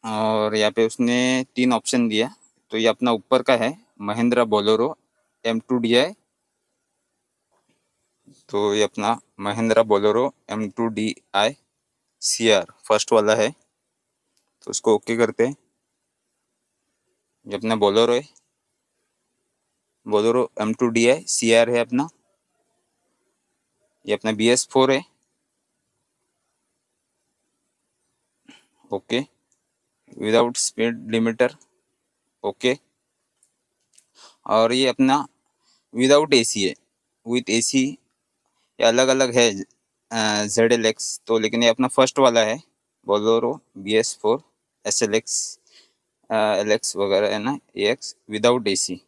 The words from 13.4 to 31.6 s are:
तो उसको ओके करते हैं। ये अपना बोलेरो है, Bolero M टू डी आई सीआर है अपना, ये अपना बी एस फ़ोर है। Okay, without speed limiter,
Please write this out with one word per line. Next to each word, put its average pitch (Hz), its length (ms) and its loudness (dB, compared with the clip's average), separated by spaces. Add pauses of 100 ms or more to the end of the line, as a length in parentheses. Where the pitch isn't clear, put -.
तो - 1200 -20
उसको - 240 0
ओके 117 220 -4
करते 113 300 0
हैं। 143 80 -8 (1900)
ये 101 80 -10
अपना 110 200 -4
बोलेरो 107 380 2
है, 127 80 -2 (1800)
Bolero 113 440 2 (120)
M 107 120 -2
टू 120 140 0
डी 117 220 2
आई 139 140 0
सीआर 117 460 2
है 120 100 0
अपना, 123 300 -2 (2000)
ये 101 80 -4
अपना 110 180 -4
बी 107 180 0
एस 123 180 0
फ़ोर 131 240 2
है। 143 120 -2 (4000)
Okay, 117 300 -6 (960)
without 117 420 0
speed 117 400 -4 (140)
limiter, 113 380 0 (960)